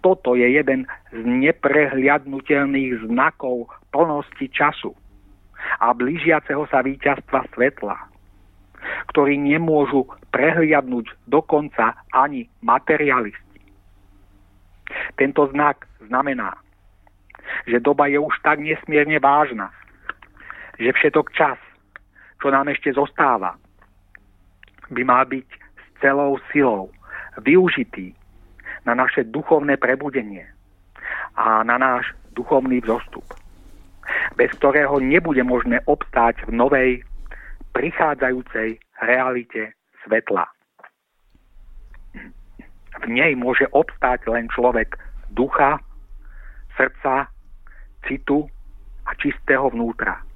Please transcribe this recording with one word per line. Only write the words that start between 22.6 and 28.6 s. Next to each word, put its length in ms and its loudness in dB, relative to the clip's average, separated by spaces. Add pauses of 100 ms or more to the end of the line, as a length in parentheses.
ešte 240 -2
zostáva, 640 0 (1300)
by 140 -4
mal 240 4
byť 220 -6
s 360 -20 (140)
celou 400 2 (100)
silou 380 2 (540)
využitý 720 2 (720)